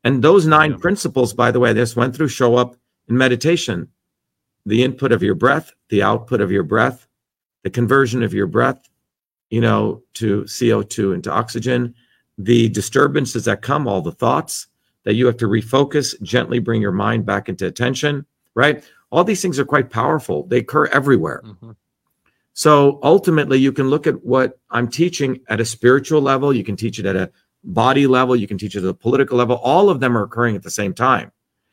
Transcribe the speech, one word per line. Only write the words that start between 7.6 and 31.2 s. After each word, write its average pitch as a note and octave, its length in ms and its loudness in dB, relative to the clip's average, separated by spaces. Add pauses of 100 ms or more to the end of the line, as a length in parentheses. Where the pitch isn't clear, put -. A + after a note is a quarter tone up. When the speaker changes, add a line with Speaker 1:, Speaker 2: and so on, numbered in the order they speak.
Speaker 1:
the F#2+ 60 -4
conversion A#2+ 520 0
of G#2+ 100 -4
your G2+ 140 -2
breath, B2+ 420 -2 (640)
you A2+ 100 -2
know, G#2+ 440 0 (100)
to G#2 320 -2
C A#2 260 -2
O G#2+ 100 0
two G#2 300 -4
into - 200 -6
oxygen, A#2+ 640 -4 (420)
the A2+ 300 4
disturbances C#3 760 -2
that G#2 160 -2
come, D3 260 -2
all G2 120 -2
the D#2+ 120 -8
thoughts - 560 -4 (340)
that G#2 120 0
you B2 120 2
have A2+ 120 0
to A2 100 -2
refocus, C3+ 760 0
gently A#2+ 380 -2
bring A2+ 200 -2
your G2+ 120 -2
mind G#2+ 340 -2
back G2+ 220 -4
into F#2 180 -6
attention, C3+ 580 -4 (300)
right? D3 300 0 (260)
All E3+ 140 2
these G3+ 180 -2
things E3 160 -2
are C#3 60 0
quite C#3 260 0
powerful. C3 560 -4
They B2 120 0
occur C#3+ 280 0
everywhere. C#3 580 0
Speaker 2:
Mm-hmm. A2 280 -20 (840)
Speaker 1:
So C#3+ 480 4
ultimately, C#3+ 560 2
you C3+ 140 2
can C3+ 160 -2
look D3+ 180 0
at C3 180 -2
what B2+ 340 0 (120)
I'm A#2 180 -2
teaching D3 600 -2
at G#2+ 120 -2
a A2+ 40 0
spiritual C3 560 2
level, C3+ 320 0
you G#2+ 120 0
can G2+ 120 -6
teach - 220 -6
it F#2+ 80 -6
at F#2+ 100 -2
a F#2 140 -2 (340)
body C3 420 2
level, B2+ 300 2
you G#2 100 -2
can G2+ 120 -8
teach G2+ 180 -8
it F#2 80 -4
at F#2+ 40 0
a F#2 60 -4
political B2+ 440 0
level. A#2+ 180 2
All E3+ 320 4
of D3 120 0
them B2 160 0
are G#2 60 0
occurring A2+ 340 -2
at F#2 60 -10
the F#2+ 80 -14
same G2+ 220 -4
time. A#2+ 400 -2 (400)